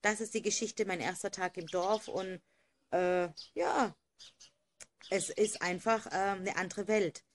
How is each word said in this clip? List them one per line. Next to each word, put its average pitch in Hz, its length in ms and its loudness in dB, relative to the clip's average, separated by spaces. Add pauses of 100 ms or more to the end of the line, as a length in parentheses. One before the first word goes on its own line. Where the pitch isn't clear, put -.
Das 214 180 2
ist 226 140 -4
die 220 80 0
Geschichte, 214 420 0
mein 185 160 -2
erster 180 300 -2
Tag 180 280 -4
im 165 80 -8
Dorf 190 420 0
und, 185 320 -4 (520)
äh, 180 360 4 (240)
ja, 254 420 2 (1160)
es 190 180 2
ist - 320 0
einfach, 185 460 0
äh, - 40 -8
eine 190 460 0
andere 190 320 -4
Welt. 208 360 2 (100)